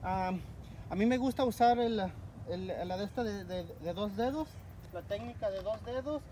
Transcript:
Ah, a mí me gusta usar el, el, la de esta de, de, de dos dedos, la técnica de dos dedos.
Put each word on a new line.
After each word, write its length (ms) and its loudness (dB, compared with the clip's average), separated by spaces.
Ah, 300 2
a 60 -2
mí 120 6
me 100 6
gusta 280 2
usar 340 8
el, 200 4
el, 180 -2
la 300 -2
de 80 0
esta 180 -2
de, 220 -2
de, 180 -4
de 300 -6
dos 220 -2
dedos, 340 0
la 80 -6
técnica 480 -2
de 120 -2
dos 220 -4
dedos. 380 -2